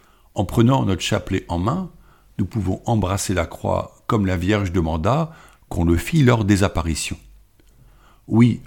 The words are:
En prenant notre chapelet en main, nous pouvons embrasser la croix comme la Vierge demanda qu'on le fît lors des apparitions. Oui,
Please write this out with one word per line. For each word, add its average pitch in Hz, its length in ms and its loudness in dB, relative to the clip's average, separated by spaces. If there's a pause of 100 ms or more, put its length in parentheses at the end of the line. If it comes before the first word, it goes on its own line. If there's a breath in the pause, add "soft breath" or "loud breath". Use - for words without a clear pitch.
(340 soft breath)
En 101 120 -2
prenant 123 400 2
notre 95 160 -2
chapelet - 480 -4
en 87 100 -2
main, 160 320 -4 (480 soft breath)
nous 104 60 -2
pouvons 92 400 -4
embrasser 101 480 0
la 82 120 0
croix - 500 -6 (120)
comme 104 180 0
la 92 120 0
Vierge 98 340 0
demanda 90 640 -2 (360 loud breath)
qu'on 90 140 -2
le 85 140 4
fît 156 260 0
lors 120 220 4
des 98 180 4
apparitions. 82 560 -4 (1080 soft breath)
Oui, 113 380 4